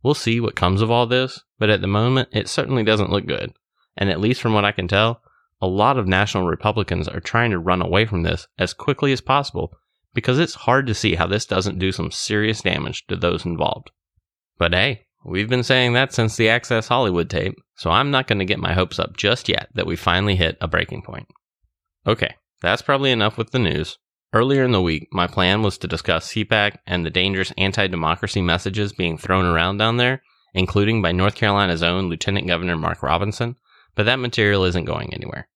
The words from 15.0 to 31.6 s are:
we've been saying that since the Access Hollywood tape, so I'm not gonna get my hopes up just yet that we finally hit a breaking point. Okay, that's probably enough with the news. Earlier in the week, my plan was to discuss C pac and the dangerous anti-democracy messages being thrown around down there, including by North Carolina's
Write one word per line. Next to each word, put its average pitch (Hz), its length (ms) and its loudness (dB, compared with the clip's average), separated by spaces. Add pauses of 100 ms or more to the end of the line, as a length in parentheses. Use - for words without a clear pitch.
we've 101 240 -4
been 123 140 0
saying 123 300 2
that 131 200 0
since 110 240 0
the 113 100 4
Access 113 400 0
Hollywood 98 420 0
tape, - 260 -4 (200)
so - 160 -4
I'm 131 200 2
not 131 160 0
gonna 98 180 0
get 92 140 -2
my 90 140 -2
hopes 92 240 0
up - 200 -4
just 104 320 0
yet - 240 -2
that - 120 -2
we 85 100 -4
finally 95 400 2
hit 85 260 0
a 87 60 -4
breaking 82 340 -4
point. - 260 -16 (800)
Okay, - 280 -2 (280)
that's 92 200 0
probably 139 300 0
enough 110 260 2
with 110 140 -4
the 131 80 0
news. 80 380 -2 (360)
Earlier 131 300 2
in 127 80 2
the 101 100 4
week, 82 300 0
my 87 160 0
plan 95 340 2
was 101 180 0
to - 80 -8
discuss 85 380 -2
C - 180 -4
pac 104 440 2
and 90 180 -2
the 78 40 -4
dangerous 95 480 0
anti-democracy 92 840 0
messages 95 520 -2
being 82 240 -4
thrown 92 280 0
around 87 320 0
down 113 200 0
there, 123 240 0 (320)
including 101 480 2
by 87 100 0
North 92 240 2
Carolina's 98 480 0